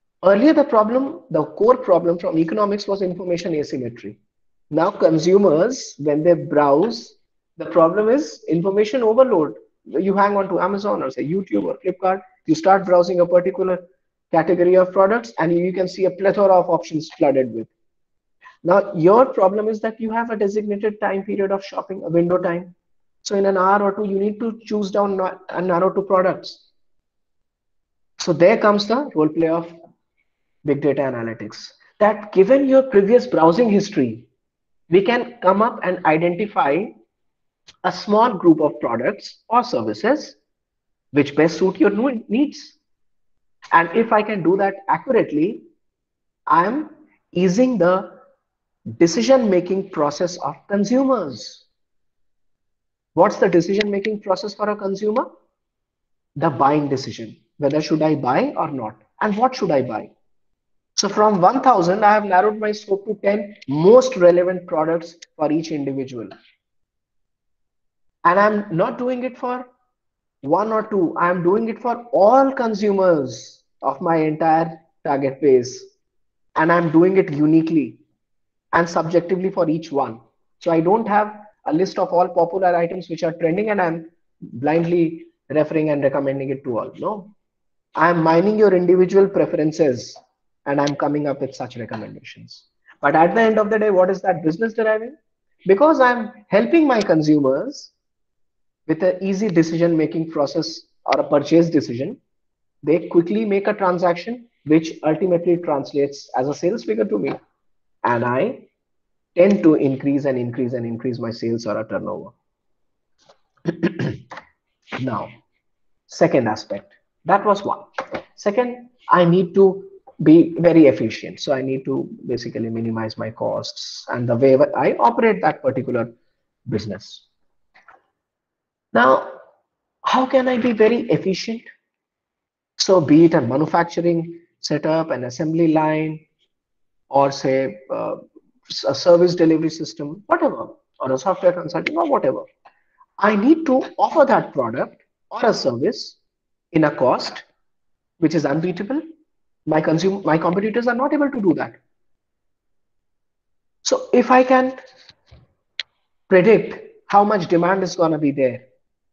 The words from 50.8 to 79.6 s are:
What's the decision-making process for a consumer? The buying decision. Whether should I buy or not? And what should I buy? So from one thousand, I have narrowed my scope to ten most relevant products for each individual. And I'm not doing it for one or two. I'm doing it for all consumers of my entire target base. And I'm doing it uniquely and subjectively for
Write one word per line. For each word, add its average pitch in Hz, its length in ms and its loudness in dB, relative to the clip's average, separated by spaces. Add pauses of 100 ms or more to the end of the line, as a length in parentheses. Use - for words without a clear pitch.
What's 185 240 2
the 220 120 2
decision-making 202 720 0
process 202 320 -6
for 208 160 -6
a 208 60 -4
consumer? 208 500 -4 (1080)
The 160 140 -2
buying 147 380 0
decision. 117 500 -8 (200)
Whether 147 240 0
should 151 200 -2
I 156 140 2
buy 143 400 -2
or 165 140 -4
not? 120 320 -10 (200)
And 208 140 -2
what 254 200 0
should 180 160 -2
I 139 100 2
buy? 117 300 -8 (840)
So 202 140 -4
from 214 320 2
one 233 200 4
thousand, 208 420 2
I 208 100 6
have 208 120 2
narrowed 202 340 2
my 214 120 -4
scope 202 340 -6
to 214 100 -6
ten 202 400 -4 (120)
most 180 480 6
relevant 175 520 4
products 165 480 -4 (200)
for 151 160 -2
each 156 200 -4
individual. 135 580 -8 (2000)
And 180 120 4
I'm 208 360 0
not 220 220 -2
doing 247 260 -6
it 247 140 -10
for 254 320 -8 (720)
one 185 300 -2
or 220 160 -2
two. 196 300 -2
I'm 175 260 -2
doing 220 260 0
it 226 120 -10
for 240 300 -6
all 262 400 4
consumers 190 1120 -2 (180)
of 139 200 -4
my 165 160 0
entire 160 640 0 (260)
target 139 360 -4
base. 127 420 2 (720)
And 160 160 2
I'm 170 200 2
doing 180 260 4
it 185 140 0
uniquely 156 680 0 (760)
and 170 160 0
subjectively 175 600 -2
for 185 200 -2